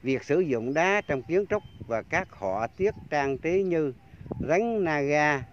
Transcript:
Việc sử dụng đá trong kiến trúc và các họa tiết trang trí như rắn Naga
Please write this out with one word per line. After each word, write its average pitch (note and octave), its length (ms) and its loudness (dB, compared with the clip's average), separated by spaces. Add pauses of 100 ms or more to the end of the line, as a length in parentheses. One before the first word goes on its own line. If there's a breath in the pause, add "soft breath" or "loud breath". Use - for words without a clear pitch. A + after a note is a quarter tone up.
Việc B2+ 200 0
sử D3+ 160 2
dụng B2+ 340 0
đá F#3+ 340 2
trong C3+ 140 -2
kiến F#3 280 0
trúc G#3 140 0 (240)
và A2 140 -2
các E3+ 300 -4
họa G2 360 -2
tiết G3+ 260 -2 (160)
trang C#3 280 0
trí F3+ 260 0
như D#3+ 300 0 (540 loud breath)
rắn G#3 360 2
Naga D3 680 2